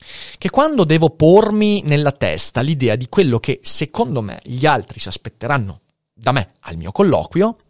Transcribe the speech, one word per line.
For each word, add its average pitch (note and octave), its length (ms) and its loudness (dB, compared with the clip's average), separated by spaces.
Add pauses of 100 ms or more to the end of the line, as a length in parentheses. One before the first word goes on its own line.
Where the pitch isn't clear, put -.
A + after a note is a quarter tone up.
(380)
che F#3+ 120 -4
quando C#4 340 2
devo D#3+ 260 4
pormi G#3 720 4
nella D3 280 0
testa F#2 480 -4
l'idea C#3 360 0
di B2+ 120 -8
quello C#3 300 2
che - 240 -4
secondo D3+ 600 -4
me - 220 -10
gli B2+ 220 -4
altri C3 320 -2
si - 100 -8
aspetteranno A2+ 720 -6 (320)
da A#2 200 -2
me A#2 280 -4
al - 160 -14
mio E2+ 160 -10
colloquio, F3+ 680 0 (120)